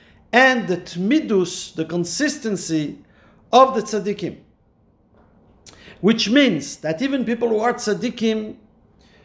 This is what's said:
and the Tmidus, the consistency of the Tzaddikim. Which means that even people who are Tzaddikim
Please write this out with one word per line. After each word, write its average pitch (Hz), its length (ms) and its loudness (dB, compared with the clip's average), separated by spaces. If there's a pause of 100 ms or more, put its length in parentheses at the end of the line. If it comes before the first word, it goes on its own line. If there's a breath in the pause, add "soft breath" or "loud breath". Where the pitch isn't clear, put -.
(320 soft breath)
and 240 380 4
the 180 80 0
Tmidus, 196 1000 -2
the 160 80 -2
consistency 175 1160 -4 (520 soft breath)
of 262 240 6
the 220 60 -2
Tzaddikim. 202 560 -6 (1600 loud breath)
Which 214 300 2
means 220 480 2
that 160 240 -4
even 269 240 -2
people 233 240 -2
who 214 100 0
are 233 140 0
Tzaddikim 220 840 -2 (680 soft breath)